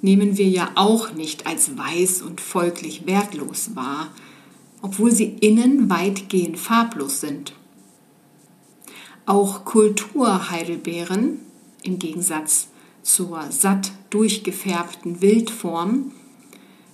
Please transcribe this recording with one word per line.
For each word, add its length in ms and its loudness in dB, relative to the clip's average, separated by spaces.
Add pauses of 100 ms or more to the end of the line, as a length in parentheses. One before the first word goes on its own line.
nehmen 360 4
wir 120 4
ja 260 0
auch 380 2
nicht 320 -10
als 320 -4
weiß 460 -2
und 180 -12
folglich 640 -4
wertlos 680 -4
wahr, 320 -8 (720)
obwohl 300 2
sie 300 0
innen 480 6
weitgehend 680 0
farblos 640 -2
sind. 320 -8 (1700)
Auch 380 2
Kulturheidelbeeren, 1800 0 (440)
im 160 -4
Gegensatz 680 -4 (360)
zur 480 -2
satt 400 0 (180)
durchgefärbten 1120 -2
Wildform, 920 2 (800)